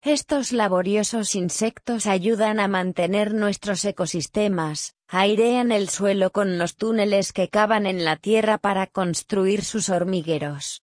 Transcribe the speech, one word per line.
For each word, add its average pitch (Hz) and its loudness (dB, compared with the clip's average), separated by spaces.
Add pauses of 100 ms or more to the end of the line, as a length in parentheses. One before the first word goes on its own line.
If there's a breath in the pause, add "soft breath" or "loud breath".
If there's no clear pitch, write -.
Estos 285 0
laboriosos 208 0
insectos 214 -2
ayudan 214 2
a 202 2
mantener 190 0
nuestros 202 -2
ecosistemas, 180 -2 (100)
airean 226 2
el 202 0
suelo 196 0
con 196 0
los 170 -2
túneles 208 0
que 185 0
cavan 208 2
en 185 -2
la 156 0
tierra 214 2
para 190 -2
construir 190 0
sus 202 -4
hormigueros. 160 -2